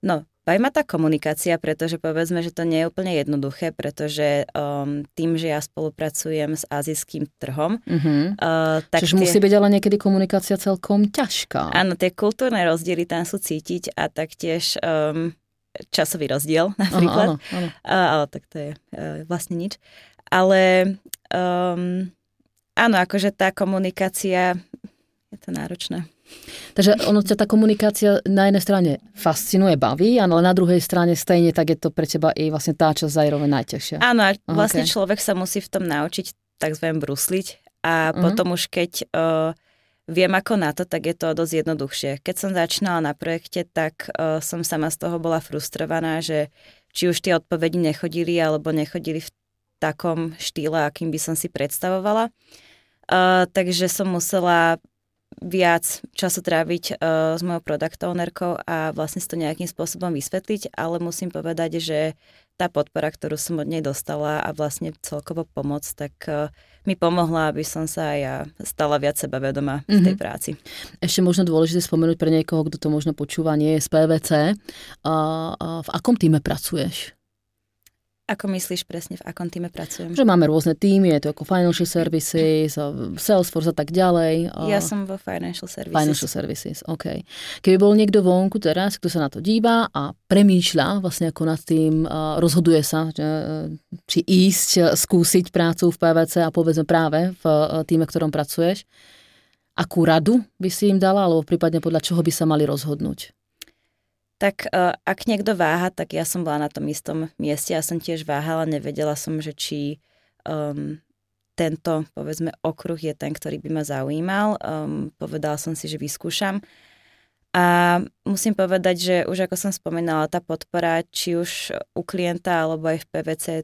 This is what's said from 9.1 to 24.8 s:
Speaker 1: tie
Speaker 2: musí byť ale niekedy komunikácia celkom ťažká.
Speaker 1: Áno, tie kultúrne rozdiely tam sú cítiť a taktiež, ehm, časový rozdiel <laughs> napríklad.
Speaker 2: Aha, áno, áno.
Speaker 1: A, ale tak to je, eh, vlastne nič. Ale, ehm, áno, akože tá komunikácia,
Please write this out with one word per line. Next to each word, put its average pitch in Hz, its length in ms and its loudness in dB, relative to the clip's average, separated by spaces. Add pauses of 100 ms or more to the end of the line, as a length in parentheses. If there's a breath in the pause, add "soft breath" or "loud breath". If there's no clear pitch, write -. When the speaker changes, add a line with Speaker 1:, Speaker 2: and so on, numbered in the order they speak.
Speaker 1:
tie 190 100 6
Speaker 2:
musí 175 140 4
byť 196 120 6
ale 202 220 6
niekedy 202 240 4
komunikácia 190 560 2
celkom 202 560 2
ťažká. - 640 -4
Speaker 1:
Áno, 180 240 0
tie 180 160 0
kultúrne 220 480 0
rozdiely 170 460 0
tam 170 180 -4
sú 165 160 -6
cítiť 165 560 -6
a - 80 -2
taktiež, 165 720 -4
ehm, 160 560 -2 (560)
časový 156 400 -2
rozdiel 156 480 0
<laughs> - 0 -
napríklad. 180 480 4
Speaker 2:
Aha, 165 80 2
áno, - 20 -4 (140 loud breath)
áno. 180 180 -4 (140)
Speaker 1:
A, - 140 -2 (180)
ale 147 140 2
tak - 180 -14
to - 120 -16
je, 147 120 -8 (220)
eh, 156 340 -10
vlastne 170 320 -6
nič. 185 220 -8 (500 soft breath)
Ale, 185 640 4 (340)
ehm, 180 840 -2 (640)
áno, 226 220 4
akože 196 360 0
tá 190 160 2
komunikácia, 185 1040 0 (760)